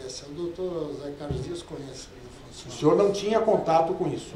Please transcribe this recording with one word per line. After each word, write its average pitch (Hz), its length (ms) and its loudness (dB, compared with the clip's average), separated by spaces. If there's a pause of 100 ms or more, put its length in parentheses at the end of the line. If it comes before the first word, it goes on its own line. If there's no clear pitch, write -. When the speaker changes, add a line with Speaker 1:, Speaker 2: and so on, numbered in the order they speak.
Speaker 1:
essa. 131 220 -12
O 143 80 -12
doutor 170 560 -4 (100)
Zé 143 160 -8
Carlos 147 280 -4
Dias - 180 -8
conhece 139 460 -12
como - 420 -18
funciona. - 240 -14
Speaker 2:
O - 40 -12
senhor 160 180 6
não 196 160 6
tinha 214 280 2
contato 170 540 4
com 160 140 0
isso? - 280 -6